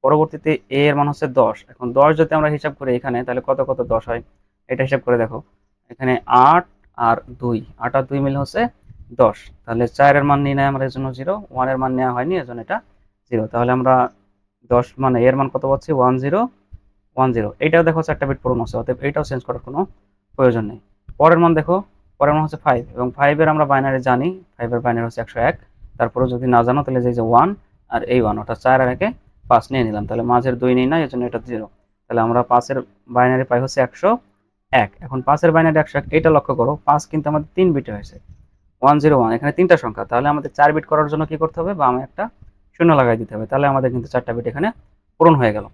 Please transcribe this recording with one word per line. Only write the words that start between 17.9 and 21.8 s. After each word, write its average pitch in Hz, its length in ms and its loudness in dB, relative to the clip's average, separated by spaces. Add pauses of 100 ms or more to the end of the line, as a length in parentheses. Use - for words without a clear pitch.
চারটা 151 240 -4
বিট 135 140 -4
পূরণ 127 200 -2
আছে, - 180 -6
অতএব 123 240 -6
এইটাও 143 240 -4
চেঞ্জ 127 180 -8
করার 123 200 -8
কোনো 143 160 -8 (580)
প্রয়োজন 117 280 2
নেই। - 120 -12 (380)
পরের 165 240 6
মান 170 140 4
দেখো, 160 220 0 (440)